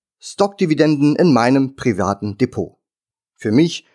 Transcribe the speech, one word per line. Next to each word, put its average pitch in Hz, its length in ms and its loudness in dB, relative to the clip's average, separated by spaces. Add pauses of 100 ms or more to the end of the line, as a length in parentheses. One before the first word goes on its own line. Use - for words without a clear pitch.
(180)
Stockdividenden 151 960 0
in 170 180 4
meinem 131 440 2
privaten 101 640 -4
Depot. 120 380 -6 (600)
Für 107 160 -6
mich 165 420 0